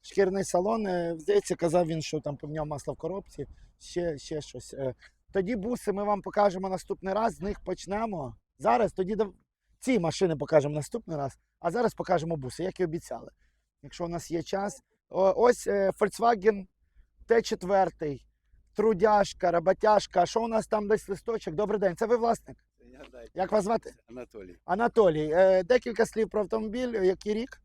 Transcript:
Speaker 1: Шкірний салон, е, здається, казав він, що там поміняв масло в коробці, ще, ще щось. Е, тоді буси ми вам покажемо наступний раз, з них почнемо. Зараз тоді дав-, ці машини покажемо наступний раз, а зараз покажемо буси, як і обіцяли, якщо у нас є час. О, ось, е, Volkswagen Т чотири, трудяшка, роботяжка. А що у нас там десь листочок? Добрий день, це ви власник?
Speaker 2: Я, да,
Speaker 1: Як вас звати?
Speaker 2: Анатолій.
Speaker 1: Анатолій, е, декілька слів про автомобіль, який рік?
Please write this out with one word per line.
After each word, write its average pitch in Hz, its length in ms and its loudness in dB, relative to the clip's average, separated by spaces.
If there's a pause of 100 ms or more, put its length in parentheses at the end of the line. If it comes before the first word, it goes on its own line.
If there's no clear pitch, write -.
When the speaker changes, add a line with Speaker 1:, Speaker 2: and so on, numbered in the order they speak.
Speaker 1:
Шкірний 196 420 0
салон, 208 420 -2
е, 170 320 -2
здається, 190 360 0
казав 170 320 2
він, 160 160 -4
що 156 180 -6
там 147 160 -8
поміняв 151 300 -8
масло 147 280 -8
в - 20 -10
коробці, 165 500 -10 (320)
ще, 170 400 -4
ще 151 220 -8
щось. - 340 -16
Е, 131 200 -4 (380)
тоді 196 240 -2
буси 208 360 -4
ми 202 120 -4
вам 202 180 0
покажемо 190 460 0
наступний 185 460 -4
раз, 160 200 0
з 143 60 -16
них 190 200 -6
почнемо. 180 760 -6 (220)
Зараз 220 340 2
тоді 190 240 -4
дав-, 202 180 -2 (460)
ці 247 180 2
машини 165 380 0
покажемо 143 380 -2
наступний 160 420 -6
раз, 139 220 -6 (220)
а 170 100 -2
зараз 226 240 0
покажемо 165 420 -2
буси, 135 280 -8
як 185 160 -6
і 185 40 2
обіцяли, 147 460 -8 (520)
якщо 147 220 -10
у 170 40 -6
нас 170 220 -8
є 165 120 -2
час. 196 400 -6 (260)
О, 190 280 4
ось, 240 300 4
е, 196 240 2
Volkswagen 208 760 2 (600)
Т 226 160 4
чотири, 180 800 0 (540)
трудяшка, 208 760 2
роботяжка. 185 720 2
А - 40 4
що 226 160 -2
у 233 60 -2
нас 226 180 -2
там 208 220 -2
десь 214 200 0
листочок? 196 460 -6
Добрий 202 260 -2
день, 180 160 2
це 226 100 -2
ви 233 100 2
власник? 226 400 -2 (220)
Speaker 2:
Я, 127 340 -20
да, 120 120 -18 (100)
Speaker 1:
Як 180 180 -2
вас 208 120 4
звати? 214 300 -2 (140)
Speaker 2:
Анатолій. 110 560 -16
Speaker 1:
Анатолій, 175 680 4
е, 185 320 6
декілька 240 420 2
слів 214 240 -2
про 214 100 -2
автомобіль, 220 600 -2
який 190 320 2
рік? 233 300 -6